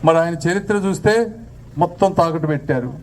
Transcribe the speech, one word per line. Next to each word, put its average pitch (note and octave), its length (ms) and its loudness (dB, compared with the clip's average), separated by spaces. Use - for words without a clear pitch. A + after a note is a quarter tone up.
మరి E3 160 6
ఆయన E3+ 140 -2
చరిత్ర G3 300 0
చూస్తే G3 260 2
మొత్తం F3 360 2
తాకట్టు E3 320 0
పెట్టారు C3+ 400 -2